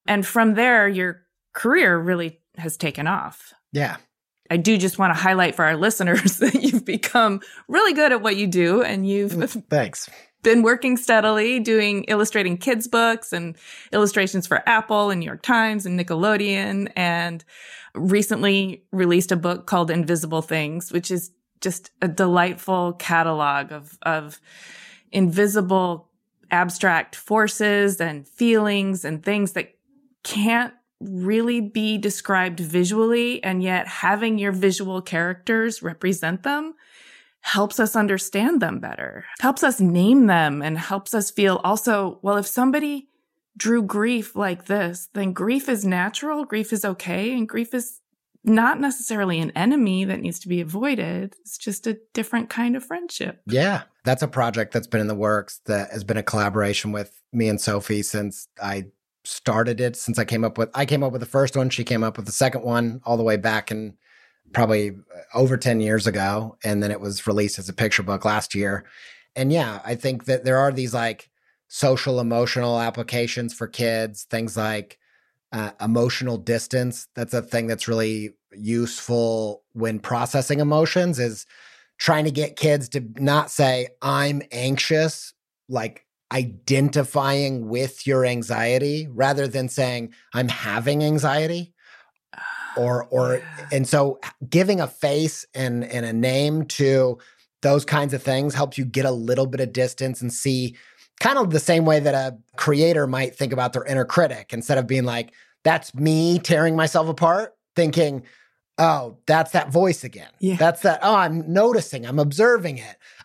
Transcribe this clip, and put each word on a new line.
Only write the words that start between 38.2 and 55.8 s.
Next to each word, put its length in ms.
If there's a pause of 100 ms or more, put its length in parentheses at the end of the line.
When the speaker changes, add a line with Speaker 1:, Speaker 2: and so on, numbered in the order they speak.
Speaker 1:
them 200
better, 440 (160)
helps 240
us 160
name 460
them, 380
and 160
helps 340
us 160
feel 340
also, 600
well, 140
if 100
somebody 600 (480)
drew 280
grief 520
like 300
this, 480
then 180
grief 380
is 160
natural, 580
grief 300
is 100
okay, 540
and 100
grief 280
is 240 (460)
not 340
necessarily 600
an 120
enemy 520
that 160
needs 200
to 100
be 100
avoided. 840
It's 160
just 300
a 100 (160)
different 360
kind 260
of 80
friendship. 600
Speaker 2:
Yeah. 380 (200)
That's 180
a 60
project 460
that's 140
been 120
in 80
the 80
works 500
that 260